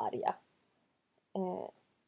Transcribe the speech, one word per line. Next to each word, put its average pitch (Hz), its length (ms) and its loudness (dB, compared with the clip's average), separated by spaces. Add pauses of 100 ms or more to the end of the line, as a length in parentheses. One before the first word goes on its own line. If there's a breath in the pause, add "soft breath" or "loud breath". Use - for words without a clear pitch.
arga. - 280 2 (960)
Eh, 190 360 -2 (380)